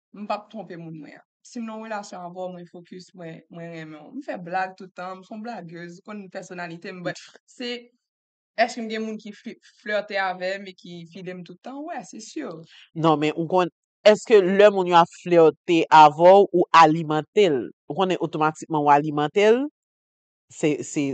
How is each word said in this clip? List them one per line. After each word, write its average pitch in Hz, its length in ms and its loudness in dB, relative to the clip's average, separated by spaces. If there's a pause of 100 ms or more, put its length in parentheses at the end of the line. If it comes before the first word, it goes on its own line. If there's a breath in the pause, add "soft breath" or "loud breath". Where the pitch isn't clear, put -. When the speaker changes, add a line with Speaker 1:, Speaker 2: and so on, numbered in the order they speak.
(140)
Speaker 1:
m 208 120 -16
pa 208 140 -6 (100)
twonpe 185 300 -16
moun 160 180 -14
mwen. 143 220 -20 (260)
Si - 160 -16
m 226 60 -12
nan 220 160 -14
relasyon 208 420 -12
avò, 180 240 -12
mwen 175 160 -16
fokus, 180 480 -20
mwen, 165 240 -16 (160)
mwen 170 220 -16
renmen. 156 400 -18
M 285 100 -12
fè 285 160 -10
blag 185 380 -8
toutan, 185 400 -16
m 190 80 -20
son 214 180 -16
blagèz, 175 560 -16
kon 208 220 -16 (100)
pèsonalite, 175 560 -14
m, 185 160 -16
but 175 160 -10 (220)
se, - 260 -14 (880)
èske 233 240 -2
m 220 80 -10
gen 220 160 -8
moun 220 160 -12
ki 214 140 -18
fli-, - 240 -18 (240)
flète 208 340 -6
avè 185 400 -6
m 202 140 -16
e - 20 -16
ki 175 300 -18 (100)
file 185 240 -14
m 175 80 -16
toutan? 233 400 -18
Wè, 320 160 -14
se 220 220 -20
syo. 233 320 -12 (380 soft breath)
Speaker 2:
Non, 156 280 2
men, 151 140 -2
ou 165 100 -6
kon, 180 240 0 (360)
èske 214 360 6
lè 196 320 6
moun 185 160 -2
yo 175 80 4
a 170 120 8
flète 165 760 2 (100)
avò 160 540 8
ou 170 240 0
alimante 160 800 4
l? 127 100 -2 (220)
Ou 147 160 -8
konnen 185 180 -2
otomatikman 156 640 -4
ou 147 80 2
alimante 147 560 2
l? 233 160 4 (880)
Se, 151 320 -2
se, 147 200 -6 (100)